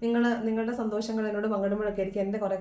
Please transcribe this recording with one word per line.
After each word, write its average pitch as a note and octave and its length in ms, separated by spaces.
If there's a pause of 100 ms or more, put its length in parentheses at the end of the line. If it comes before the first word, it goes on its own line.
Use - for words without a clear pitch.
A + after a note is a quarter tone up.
നിങ്ങൾ A#3 200 (240)
നിങ്ങളുടെ A3 340
സന്തോഷങ്ങൾ A3 460
എന്നോട് G#3 200
പങ്കിടുമ്പോഴൊക്കെ G3+ 540
ആയിരിക്കും G3 240
എൻ്റെ G3+ 180
കുറേ G3 180